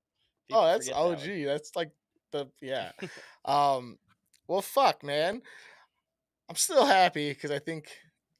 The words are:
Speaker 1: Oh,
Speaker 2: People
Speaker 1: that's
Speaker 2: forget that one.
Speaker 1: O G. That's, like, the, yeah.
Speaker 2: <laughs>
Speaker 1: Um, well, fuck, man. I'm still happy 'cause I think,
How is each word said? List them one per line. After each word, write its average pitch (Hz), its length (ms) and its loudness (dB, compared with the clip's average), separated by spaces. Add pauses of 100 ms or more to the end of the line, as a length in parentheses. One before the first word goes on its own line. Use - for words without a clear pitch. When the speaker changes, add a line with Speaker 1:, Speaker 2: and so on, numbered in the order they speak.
(520)
Speaker 1:
Oh, 214 40 2
Speaker 2:
People 214 80 6
Speaker 1:
that's 165 240 2
Speaker 2:
forget 127 80 -6
that 151 100 2
one. 175 100 2
Speaker 1:
O 147 40 -8
G. 165 260 -6
That's, 147 300 -4
like, 165 160 -4 (400)
the, 139 180 -6 (120)
yeah. 127 360 -6
Speaker 2:
<laughs> - 480 -16
Speaker 1:
Um, 135 520 0 (500)
well, 185 140 0
fuck, - 420 0
man. 156 380 -2 (1080)
I'm 208 60 -14
still 285 300 4
happy 175 500 4
'cause 147 160 -8
I 143 80 -2
think, 160 300 -10 (500)